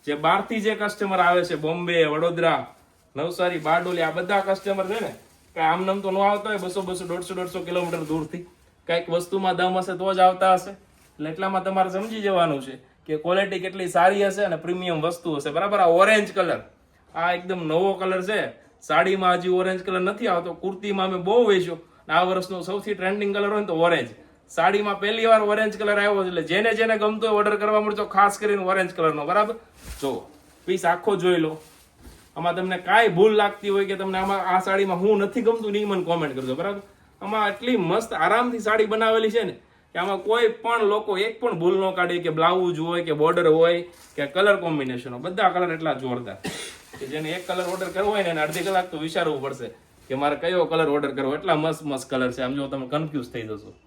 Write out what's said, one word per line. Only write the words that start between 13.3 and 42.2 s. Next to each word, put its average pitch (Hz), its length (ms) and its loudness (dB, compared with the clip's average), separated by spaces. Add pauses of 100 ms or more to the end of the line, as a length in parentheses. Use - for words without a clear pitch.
કેટલી 185 280 -6
સારી 190 360 4
હશે 196 200 0
અને 175 120 -2
પ્રીમિયમ 175 460 -4
વસ્તુ 165 340 -4
હશે. 143 140 -6
બરાબર? 196 300 0
આ 185 60 6
ઓરેન્જ 202 480 6
કલર, 165 260 0 (560)
આ 170 180 0
એકદમ 180 300 -4
નવો 175 300 2
કલર 185 280 -2
છે. 196 180 -2 (420)
સાડીમાં 180 520 2
હજી 180 160 -2
ઓરેન્જ 185 340 0
કલર 185 160 -2
નથી 208 280 -2
આવતો. 175 260 -2
કુર્તીમાં 190 520 -4
અમે 190 120 -2
બહુ 208 280 4
વેચ્યો. 180 300 2
અને - 380 -10
આ 175 100 6
વર્ષનો 185 380 -2
સૌથી 202 320 -6
ટ્રેન્ડિંગ 202 420 -2
કલર 202 140 0
હોય 214 100 0
ને 208 60 -2
તો 175 100 -2
ઓરેન્જ. 160 340 2 (400)
સાડીમાં 202 500 2
પહેલી 220 260 -2
વાર 226 160 8
ઓરેન્જ 208 360 0
કલર 208 200 0
આવ્યો 202 260 2
છે. 185 40 -2
એટલે 175 140 -2
જેને 185 320 2
જેને 220 240 2
ગમતો 214 300 0
હોય 208 100 2
ઓર્ડર 208 180 2
કરવા 214 260 2
મળજો, 208 240 -2
ખાસ 202 340 2
કરીને 202 240 0
ઓરેન્જ 185 300 0
કલરનો. 151 320 0
બરાબર? 208 300 0 (460)
જો, 131 280 -6 (360)
પીસ 185 200 -2
આખો 175 300 2
જોઈ 180 220 2
લો. 156 200 -2 (800)
આમાં 170 180 0
તમને 185 220 -4
કાંઈ 196 300 4
ભૂલ 202 280 6
લાગતી 202 340 0
હોય 196 160 2
કે 190 100 -4
તમને 190 220 -4
આમાં 196 220 0
આ 185 200 2
સાડીમાં 190 400 0
હું 208 180 4
નથી 196 240 -2
ગમતું 220 300 0
ને 208 80 -2
ઈ 208 60 -2
મને 190 180 -2
કોમેન્ટ 156 320 -2
કરજો. 127 200 -4
બરાબર? 196 260 -6 (400)
આમાં 208 280 0
એટલી 240 280 -2
મસ્ત 196 360 -2
આરામથી 220 460 0
સાડી 214 260 2
બનાવેલી 220 440 2
છે 220 140 0
ને 175 80 -4 (440)
કે 170 40 -4
આમાં 190 180 -2
કોઈ 220 300 2
પણ 226 360 0
લોકો 208 340 2
એક 220 220 -2
પણ 220 200 -2
ભૂલ 180 240 4
ન 190 80 0
કાઢે 180 280 0
કે 165 100 -2